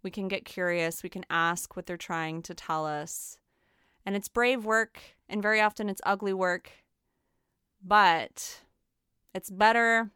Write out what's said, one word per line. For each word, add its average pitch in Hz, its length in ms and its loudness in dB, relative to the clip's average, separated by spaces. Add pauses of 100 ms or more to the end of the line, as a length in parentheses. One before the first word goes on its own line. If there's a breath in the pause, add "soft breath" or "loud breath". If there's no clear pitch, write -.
We 190 80 -8
can 196 180 -6
get 190 160 -4
curious. 175 600 -2
We 180 60 -8
can 190 200 -10
ask 165 460 -2
what 180 100 -10
they're 175 100 -8
trying 165 480 -6
to 165 120 -12
tell 156 320 -4
us. 151 500 -8 (640)
And 196 120 -4
it's 202 120 -4
brave 240 380 2
work, 220 340 0 (300)
and 220 100 -4
very 214 220 2
often 214 260 0
it's 190 160 -6
ugly 196 300 0
work, 180 380 -2 (1120)
but 180 760 4 (760)
it's 190 160 -8
better 226 640 4